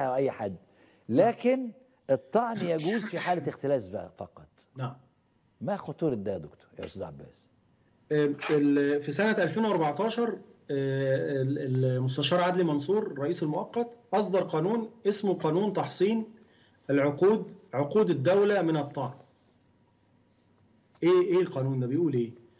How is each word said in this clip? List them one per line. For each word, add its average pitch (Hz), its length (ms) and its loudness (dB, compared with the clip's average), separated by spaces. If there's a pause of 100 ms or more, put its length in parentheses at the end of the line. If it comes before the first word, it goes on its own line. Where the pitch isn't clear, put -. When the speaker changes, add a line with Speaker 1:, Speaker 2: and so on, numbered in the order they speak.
Speaker 1:
أو 127 100 -2
أي 135 160 2
حد، 101 260 -6 (520)
Speaker 2:
نعم. 156 200 4
Speaker 1:
لكن 247 420 0 (400)
الطعن 226 460 0 (100)
يجوز 170 380 0
في 175 140 -8
حالة 160 300 -2
اختلاس 139 400 -2
بقى 92 300 -10
فقط. - 280 -14 (300)
Speaker 2:
نعم. 127 200 -8 (640)
Speaker 1:
ما 180 160 -4
خطورة 147 380 -4
ده 101 180 -4
يا 92 60 -6
دكتور، - 280 -16 (120)
يا 87 80 -10
أستاذ 95 160 -12
عباس؟ - 440 -16 (640)
Speaker 2:
آه، 147 220 2 (160)
ال-، 143 500 4
في 147 100 -8
سنة 202 200 0
ألفين 202 340 0
وأربعتاشر، 202 640 0 (420)
آه، 135 720 0
ال-، 135 420 0
المستشار 131 560 2
عدلي 180 240 2
منصور، 165 540 0
رئيس 160 240 -2
المؤقت، 202 560 -4 (160)
أصدر 190 280 2
قانون 190 480 -2 (180)
اسمه 202 260 0
قانون 180 380 0
تحصين 208 520 0 (640)
العقود، 143 600 2 (220)
عقود 175 360 2
الدولة 190 520 4
من 160 140 2
الطعن. 135 360 -4 (1900)
إيه، 180 200 6
إيه 185 180 2
القانون 135 400 -2
ده؟ 123 60 -2
بيقول 147 280 0
إيه؟ 117 180 -2 (280)